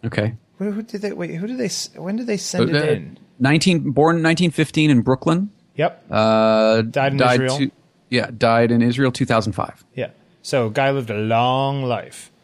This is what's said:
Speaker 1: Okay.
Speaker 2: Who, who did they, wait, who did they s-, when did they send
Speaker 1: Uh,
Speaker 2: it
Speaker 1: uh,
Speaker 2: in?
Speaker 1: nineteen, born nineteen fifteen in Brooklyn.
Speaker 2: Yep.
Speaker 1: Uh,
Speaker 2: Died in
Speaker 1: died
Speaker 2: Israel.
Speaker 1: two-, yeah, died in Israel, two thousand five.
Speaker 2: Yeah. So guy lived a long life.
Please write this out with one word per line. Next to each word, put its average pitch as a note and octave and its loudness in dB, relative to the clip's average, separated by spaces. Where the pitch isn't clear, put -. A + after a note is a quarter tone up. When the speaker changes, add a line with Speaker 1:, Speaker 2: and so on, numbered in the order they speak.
Speaker 1:
Okay. A2 -2
Speaker 2:
Who, G3+ -6
who G#3 -8
did G#3+ -12
they, G3+ -6
wait, D#3+ -8
who F3 -8
did B3+ -10
they B3 -4
s-, - -8
when F#3 -8
did A#3+ -8
they G#3+ -2
send - -2
Speaker 1:
Uh, D3 0
Speaker 2:
it D3 0
Speaker 1:
uh, D3+ 2
Speaker 2:
in? - -6
Speaker 1:
nineteen, D3+ 2
born D#3+ 4
nineteen E3 2
fifteen D#3 0
in C3 6
Brooklyn. D#3+ 0
Speaker 2:
Yep. - -4
Speaker 1:
Uh, A2 2
Speaker 2:
Died C3+ -2
in C#3 -2
Speaker 1:
died B2+ 4
Speaker 2:
Israel. C3 -2
Speaker 1:
two-, C#3 0
yeah, A#2 -2
died A#2 4
in A#2 4
Israel, B2 2
two B2+ -2
thousand A2 0
five. - -8
Speaker 2:
Yeah. B2+ -8
So A#2+ -2
guy C3+ 0
lived C3 -4
a G#2 -4
long B2+ 0
life. A2+ -8